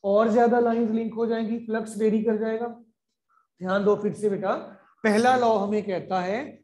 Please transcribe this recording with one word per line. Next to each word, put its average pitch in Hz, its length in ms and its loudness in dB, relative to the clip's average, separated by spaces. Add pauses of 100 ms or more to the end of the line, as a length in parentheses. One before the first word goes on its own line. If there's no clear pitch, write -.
और 208 280 4
ज्यादा 240 280 4
lines 233 300 0
link 226 240 -2
हो 226 120 -2
जाएंगी, 226 320 -4
flux 220 400 -6
vary 214 240 2
कर 220 160 0
जाएगा। 220 280 -4 (960)
ध्यान 190 240 0
दो 208 120 6
फिर 208 180 -2
से 208 160 -2
बेटा, 196 240 -2 (500)
पहला 226 320 4
लॉ 233 220 2
हमें 202 240 -2
कहता 185 380 -4
है 196 200 -4 (240)